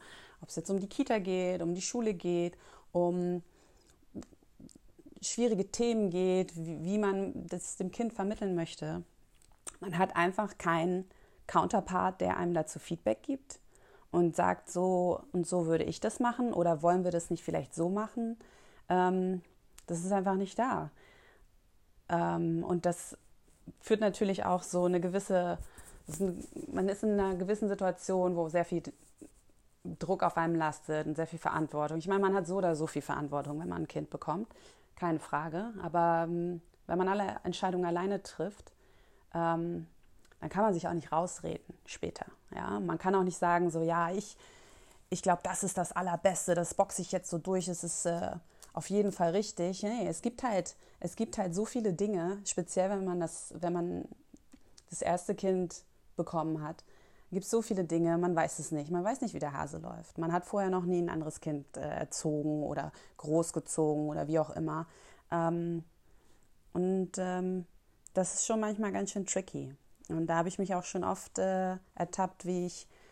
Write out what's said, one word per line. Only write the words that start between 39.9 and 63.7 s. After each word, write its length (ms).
dann 100
kann 120
man 120
sich 140
auch 40
nicht 200
rausreden 600
später. 400
Ja? 260
Man 180
kann 160
auch 100
nicht 140
sagen, 320
so, 120
„Ja, 280
ich, 260
ich 120
glaub, 200
das 220
ist 140
das 140
Allerbeste, 640
das 200
boxe 280
ich 100
jetzt 180
so 80
durch, 300
es 160
ist, 220
äh, 260
auf 180
jeden 220
Fall 200
richtig.“ 500
Nee, 260
es 140
gibt 200
halt, 340
es 160
gibt 220
halt 160
so 100
viele 300
Dinge, 500
speziell 460
wenn 140
man 160
das, 400
wenn 120
man 320
das 120
erste 320
Kind 480
bekommen 460
hat, 220
gibt 140
es 60
so 120
viele 220
Dinge, 340
man 160
weiß 240
es 140
nicht. 180
Man 140
weiß 160
nicht, 140
wie 40
der 140
Hase 260
läuft. 400
Man 140
hat 140
vorher 240
noch 140
nie 180
ein 80
anderes 300
Kind, 360
äh, 40
erzogen 840
oder 300
großgezogen 920